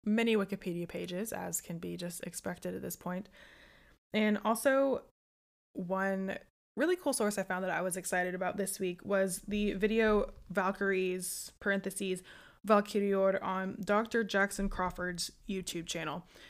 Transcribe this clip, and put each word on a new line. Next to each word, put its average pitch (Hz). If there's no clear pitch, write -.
Many 226
Wikipedia 190
pages, 180
as 180
can 170
be 175
just 175
expected 180
at -
this -
point. 185
And 214
also, 269
one 190
really 330
cool 302
source 208
I 190
found 185
that 185
I 160
was 185
excited 180
about 185
this 190
week 180
was 196
the 208
video 214
Valkyries, 185
parentheses, 190
Valkyrior, 202
on 185
Doctor 226
Jackson 196
Crawford's 180
YouTube 180
channel. 165